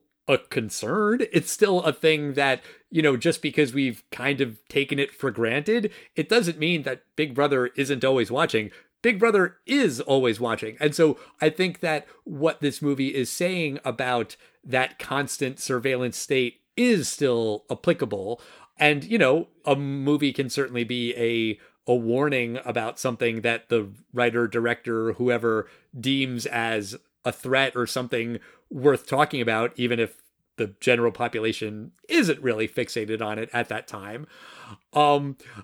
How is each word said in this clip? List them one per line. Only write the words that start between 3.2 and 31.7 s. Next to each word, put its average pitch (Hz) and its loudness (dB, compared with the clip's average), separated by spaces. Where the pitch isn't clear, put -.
because 143 0
we've 131 -2
kind 135 -4
of 117 -6
taken 139 0
it 139 -2
for 135 -4
granted, 151 0
it - -2
doesn't 175 2
mean 156 0
that 131 -8
Big 151 -2
Brother 139 2
isn't 135 0
always 127 2
watching. 117 0
Big 226 2
Brother 202 2
is 220 2
always 127 2
watching. 113 -4
And 151 0
so 156 2
I 156 4
think 175 -4
that 156 -4
what 151 -2
this 143 -2
movie 139 0
is 131 -2
saying 175 -2
about 123 -2
that 127 -2
constant 135 -4
surveillance 127 -2
state 127 -2
is 226 4
still 117 0
applicable. 113 -2
And, 147 4
you 208 0
know, 151 4
a 143 2
movie 139 0
can 135 -4
certainly 127 -2
be 117 -4
a, 117 0
a 123 6
warning 123 0
about 117 -4
something 117 -2
that 117 -2
the 107 0
writer, 120 2
director, 117 -2
whoever 117 0
deems 127 -2
as 113 -4
a 123 -2
threat 131 0
or 120 -2
something 120 -4
worth 135 2
talking 143 0
about, 117 0
even 120 0
if - -4
the 104 -4
general 120 4
population 113 -6